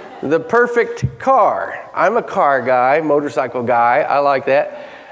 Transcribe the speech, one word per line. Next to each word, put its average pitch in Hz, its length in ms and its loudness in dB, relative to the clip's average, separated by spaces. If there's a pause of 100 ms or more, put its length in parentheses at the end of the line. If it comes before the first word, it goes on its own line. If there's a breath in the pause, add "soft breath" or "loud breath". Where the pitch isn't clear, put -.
(220 loud breath)
The 151 160 0
perfect 233 800 -2
car. 170 760 0
I'm 185 240 0
a 226 60 0
car 143 400 0
guy, 127 380 2
motorcycle 143 640 -2
guy. 120 380 2
I 135 180 0
like 139 260 0
that. 143 400 0 (260 loud breath)